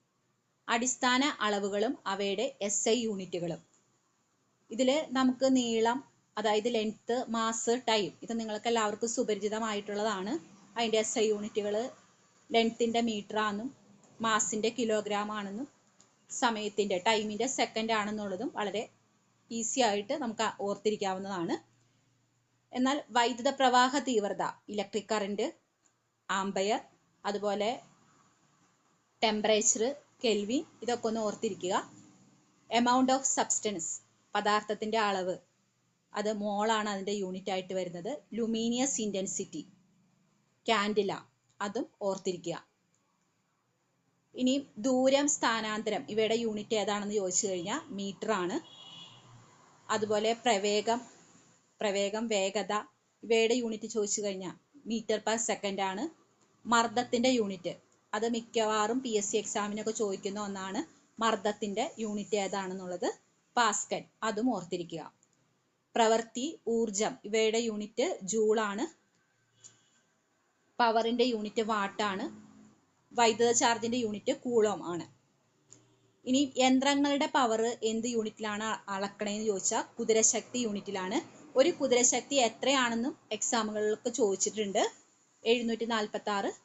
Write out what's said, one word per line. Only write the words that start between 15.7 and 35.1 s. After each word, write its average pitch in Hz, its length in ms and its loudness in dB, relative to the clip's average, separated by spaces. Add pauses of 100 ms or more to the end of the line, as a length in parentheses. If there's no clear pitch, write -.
സമയത്തിന്റെ, 208 680 0
ടൈമിന്റെ 214 480 0
സെക്കൻഡ് 226 460 -2
ആണെന്നുള്ളതും 208 640 -2
വളരെ 208 280 -2 (680)
ഈസി 233 300 -2
ആയിട്ട് 208 340 2
നമുക്ക് 226 320 -2 (140)
ഓർത്തിരിക്കാവുന്നതാണ്. 196 920 -2 (1200)
എന്നാൽ 262 380 0
വൈദ്യുത 240 400 2
പ്രവാഹ 254 480 4
തീവ്രത, 202 460 0 (240)
ഇലക്ട്രിക് 202 420 -6
കറന്റ്, 208 360 -2 (840)
ആംബിയർ, 196 520 0 (440)
അതുപോലെ 202 460 -2 (1500)
ടെമ്പറേച്ചർ, 214 600 2 (360)
കെൽവിൻ, 220 460 0 (160)
ഇതൊക്കെ 233 280 -4
ഒന്ന് 220 120 -2
ഓർത്തിരിക്കുക. 202 540 -2 (960)
amount 247 380 4
of 262 200 4
substance, 208 600 -2 (460)
പദാർത്ഥത്തിന്റെ 208 640 0
അളവ്, 190 360 0 (800)